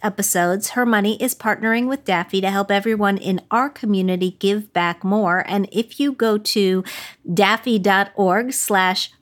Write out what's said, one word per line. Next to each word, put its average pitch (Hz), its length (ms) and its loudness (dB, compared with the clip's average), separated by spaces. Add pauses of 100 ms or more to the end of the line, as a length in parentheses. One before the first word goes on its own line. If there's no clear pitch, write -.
episodes, 196 680 0
Her 247 140 0
Money 214 360 0
is 247 120 -2
partnering 226 540 0
with 269 160 -4
Daffy 185 380 0
to 190 100 0
help 196 180 -2
everyone 202 480 2
in 190 320 -2
our 254 200 0
community 185 720 0
give 208 340 -2
back 175 280 -2
more. 190 460 0
And 196 240 -2
if - 260 -4
you 285 140 0
go 220 260 0
to 190 460 0 (500)
daffy 208 460 2
dot 196 360 2
org 202 360 2
slash 190 600 0 (100)